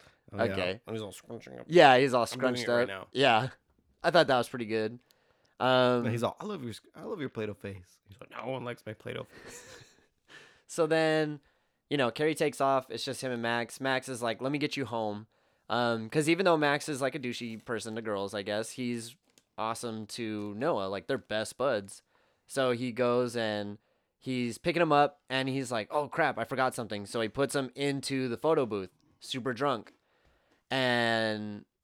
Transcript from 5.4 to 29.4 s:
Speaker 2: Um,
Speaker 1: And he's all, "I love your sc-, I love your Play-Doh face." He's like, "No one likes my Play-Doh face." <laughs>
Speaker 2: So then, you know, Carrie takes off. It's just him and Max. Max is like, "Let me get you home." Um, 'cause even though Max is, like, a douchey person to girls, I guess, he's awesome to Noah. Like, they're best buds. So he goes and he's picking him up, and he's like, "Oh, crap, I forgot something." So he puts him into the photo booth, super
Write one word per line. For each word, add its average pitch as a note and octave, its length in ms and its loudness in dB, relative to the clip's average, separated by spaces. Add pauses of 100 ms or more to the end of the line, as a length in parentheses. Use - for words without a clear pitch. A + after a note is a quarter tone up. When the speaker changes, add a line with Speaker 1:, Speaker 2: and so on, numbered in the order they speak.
Speaker 2:
Um, B2 460 4
Speaker 1:
And A#2 60 0
he's A#2 100 -2
all, A2+ 180 0
"I D#3+ 60 -10
love G3+ 180 -8
your A#2 100 -10
sc-, - 120 -18 (100)
I - 80 -18
love A3 160 -8
your C3 100 -6
Play-Doh G#2+ 260 -8
face." G2 420 -14 (100)
He's G2 140 -20
like, - 80 -18
"No A#2 220 -8
one B2+ 120 -6
likes A#2+ 220 -10
my A2 80 -8
Play-Doh - 300 -10
face." - 460 -20
<laughs> - 140 -20 (840)
Speaker 2:
So - 180 0
then, D#3 540 2 (500)
you D3 80 0
know, B2 140 2
Carrie D3+ 240 0
takes D3+ 260 -2
off. C3+ 300 2
It's A2+ 120 -6
just C3 180 -6
him C3 100 -4
and A#2+ 100 -4
Max. A#2 400 -2
Max C3 260 0
is B2+ 140 -8
like, A#2 180 -2
"Let B2+ 120 -4
me D3 80 -2
get C#3+ 180 -2
you C3+ 80 -4
home." G#2+ 400 -4 (420)
Um, A2+ 440 2
'cause D3+ 180 2
even E3+ 160 2
though E3+ 120 8
Max D3 300 2
is, C#3 140 -4
like, C3+ 140 0
a D#3+ 40 -8
douchey A#2 460 -6
person A2 300 -4
to A2+ 80 -6
girls, G2+ 320 -2
I G2+ 80 -4
guess, G#2 280 -2
he's A#2+ 440 -6 (420)
awesome A2 500 -6
to G#2+ 480 -6
Noah. A#2+ 320 -2
Like, G2 200 -6
they're C3+ 100 -2
best G#2+ 400 -6
buds. A2 460 -2 (440)
So C3 240 0
he B2 200 -2
goes A#2+ 440 0
and G#2 440 -4 (400)
he's B2 400 -4
picking E3+ 240 -2
him D#3+ 80 2
up, C#3+ 380 4
and C3 200 -2
he's C3 220 -4
like, A2 200 -2
"Oh, D3 160 0
crap, D3 300 0
I A2+ 60 -4
forgot B2+ 320 0
something." G2+ 320 -8
So A#2 140 -4
he A2 80 0
puts C3+ 260 0
him C3 200 -4
into C#3 540 -2
the A#2 80 -4
photo D3+ 300 2
booth, G2+ 240 -4 (280)
super C3 340 -4